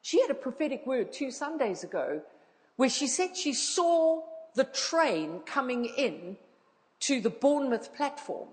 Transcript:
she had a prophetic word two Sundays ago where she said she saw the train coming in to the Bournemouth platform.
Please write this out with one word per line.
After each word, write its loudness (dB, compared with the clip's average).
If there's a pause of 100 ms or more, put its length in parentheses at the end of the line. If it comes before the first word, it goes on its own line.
she 2
had 2
a 2
prophetic -4
word 0
two -4
Sundays -2
ago -4 (560)
where 6
she -2
said 0
she -2
saw 4 (320)
the 4
train 0
coming -2
in -2 (640)
to 0
the 2
Bournemouth 2
platform. -4